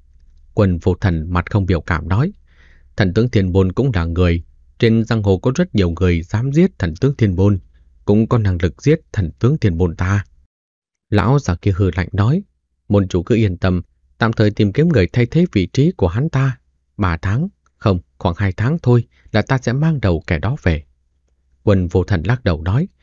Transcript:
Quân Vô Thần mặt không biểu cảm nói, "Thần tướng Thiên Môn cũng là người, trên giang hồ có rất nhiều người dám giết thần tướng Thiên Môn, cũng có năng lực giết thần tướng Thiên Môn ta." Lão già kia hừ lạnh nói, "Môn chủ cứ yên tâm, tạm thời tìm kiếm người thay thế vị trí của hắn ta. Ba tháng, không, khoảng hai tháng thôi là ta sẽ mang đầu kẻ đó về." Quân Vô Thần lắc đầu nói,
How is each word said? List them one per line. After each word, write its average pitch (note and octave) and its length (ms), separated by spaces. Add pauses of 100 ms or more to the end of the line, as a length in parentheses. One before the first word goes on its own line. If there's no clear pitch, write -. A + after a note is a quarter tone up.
(540)
Quân F#2 240
Vô F2+ 220
Thần D#2+ 320
mặt F2+ 180
không G2 160
biểu E2+ 140
cảm D#2+ 280
nói, C3 240 (640)
"Thần F#2 180
tướng A#2 140
Thiên F#2+ 240
Môn F#2 200
cũng C3 220
là E2+ 100
người, E2+ 400 (340)
trên A2+ 260
giang A2 180
hồ G2 160
có B2+ 160
rất F3+ 200
nhiều F#2 160
người E2+ 320
dám B2 300
giết F3 260
thần E2 220
tướng C3+ 160
Thiên G2 200
Môn, G2 220 (460)
cũng G#2+ 240
có B2 100
năng G2 240
lực - 200
giết D#3 180 (120)
thần F#2 260
tướng C#3+ 200
Thiên E2+ 200
Môn F2 180
ta." F#2+ 280 (880)
Lão G#2+ 280
già F#2 160
kia G2 220
hừ F#2 200
lạnh E2+ 160
nói, A2+ 300 (460)
"Môn G2+ 200
chủ F2 140
cứ A#2+ 120
yên G#2 220
tâm, F2+ 260 (360)
tạm A2 140
thời G#2+ 180
tìm G#2 220
kiếm D#3 160
người A2 180
thay B2 200
thế E3+ 260
vị F#2 140
trí D3+ 260
của F#2+ 160
hắn A#2 200
ta. C3 300 (380)
Ba F2+ 200
tháng, A#2 320 (280)
không, F#2+ 220 (200)
khoảng F2 200
hai G2 140
tháng C#3 300
thôi A#2+ 240 (260)
là G#2 100
ta C3 160
sẽ A#2+ 140
mang D3 280
đầu F2 260
kẻ E2 120
đó A2 240
về." D2+ 220 (800)
Quân F#2+ 260
Vô F2+ 160
Thần F2 180
lắc A#2 220
đầu D#2 180
nói, A2+ 260 (140)